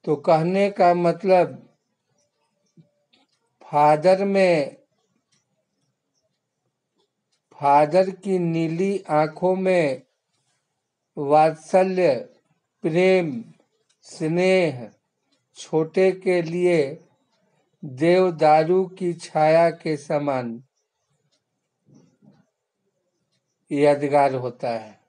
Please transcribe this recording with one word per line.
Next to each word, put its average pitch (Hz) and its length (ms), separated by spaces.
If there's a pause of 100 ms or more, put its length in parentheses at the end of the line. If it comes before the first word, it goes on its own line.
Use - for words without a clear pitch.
तो 151 120
कहने 180 560
का 175 220
मतलब, 170 800 (1900)
फादर 156 640
में, 185 520 (2750)
फादर 151 560
की 190 300
नीली 170 680
आंखों 156 460
में 175 460 (1160)
वात्सल्य, 156 1000 (680)
प्रेम, 175 600 (580)
स्नेह, 165 920 (640)
छोटे 165 560
के 185 300
लिए 165 600 (840)
देवदारू 160 1000
की 180 280
छाया 165 560
के 160 280
समान 131 680 (3000)
यादगार 143 640
होता 123 340
है। 110 400